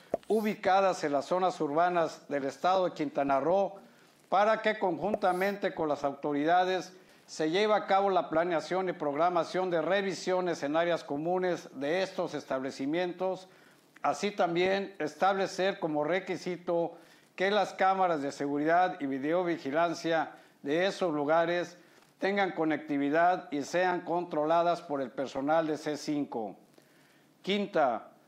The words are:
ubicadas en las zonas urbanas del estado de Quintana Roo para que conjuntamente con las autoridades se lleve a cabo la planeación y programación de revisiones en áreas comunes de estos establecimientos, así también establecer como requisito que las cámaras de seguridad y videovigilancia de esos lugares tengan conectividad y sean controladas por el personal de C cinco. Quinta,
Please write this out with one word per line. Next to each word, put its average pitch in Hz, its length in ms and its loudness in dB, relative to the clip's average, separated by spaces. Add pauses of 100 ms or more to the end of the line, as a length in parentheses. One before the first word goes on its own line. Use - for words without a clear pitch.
(280)
ubicadas 196 760 2
en 147 100 0
las 139 120 2
zonas 180 360 0
urbanas 165 680 0
del 143 160 -2
estado 180 400 2
de 170 100 -2
Quintana 139 460 0
Roo 185 320 2 (560)
para 214 340 4
que 214 160 0
conjuntamente 190 960 0
con 160 140 0
las 143 160 0
autoridades 156 880 0 (320)
se 160 240 -2
lleve 214 240 2
a 202 120 0
cabo 196 220 4
la 180 220 2
planeación 175 580 0
y 175 40 0
programación 165 800 0
de 170 120 2
revisiones 180 800 0
en 147 140 -2
áreas 170 280 0
comunes 170 680 -2
de 147 280 -2
estos 180 320 -4
establecimientos, 160 1120 -4 (520)
así 143 300 -2
también 190 680 0
establecer 190 840 0
como 151 240 -2
requisito 175 920 -4 (400)
que 190 140 2
las 190 240 0
cámaras 190 480 2
de 139 100 -4
seguridad 160 680 0
y 143 60 -4
videovigilancia 160 1200 -2 (320)
de 160 240 0
esos 190 260 -2
lugares 165 640 0 (420)
tengan 190 340 0
conectividad 156 1000 0
y 147 100 -2
sean 180 380 0
controladas 170 840 0
por 143 180 -4
el 127 100 -6
personal 143 560 0
de 151 100 -2
C 151 200 -4
cinco. 131 600 -4 (840)
Quinta, 175 640 0 (200)